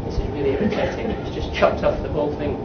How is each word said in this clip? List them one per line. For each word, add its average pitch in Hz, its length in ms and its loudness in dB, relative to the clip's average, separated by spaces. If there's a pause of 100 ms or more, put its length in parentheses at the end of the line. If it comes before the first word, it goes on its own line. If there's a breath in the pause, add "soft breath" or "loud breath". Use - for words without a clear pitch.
This - 140 -2
is - 100 0
really 139 220 0
irritating. 113 600 0
It's - 240 -4
just - 200 -4
chopped - 280 4
off 151 200 2
the - 80 -4
whole 147 260 0
thing. 147 280 -2